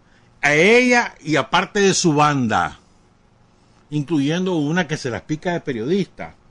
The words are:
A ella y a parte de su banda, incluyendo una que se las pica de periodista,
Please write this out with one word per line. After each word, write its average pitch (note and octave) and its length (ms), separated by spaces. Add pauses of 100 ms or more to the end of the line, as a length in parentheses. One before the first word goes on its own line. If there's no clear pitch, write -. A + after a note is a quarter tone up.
(420)
A C#3+ 140
ella A#3 680
y D#3 140
a C3+ 160
parte F#3+ 300
de F#3+ 120
su D#3+ 200
banda, B2 680 (1120)
incluyendo D#3 640
una D3+ 320
que D3 100
se B2+ 140
las G2+ 100
pica D#3 320
de E3+ 60
periodista, B2 720 (180)